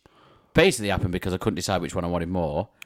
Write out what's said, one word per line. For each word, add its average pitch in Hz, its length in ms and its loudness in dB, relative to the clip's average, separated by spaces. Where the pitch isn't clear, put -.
basically 156 380 4
happened 90 220 0
because 90 200 -2
I 90 60 0
couldn't 104 160 0
decide 90 260 -2
which 85 140 -6
one 92 100 -2
I 85 40 -2
wanted 85 200 -2
more. 87 400 -2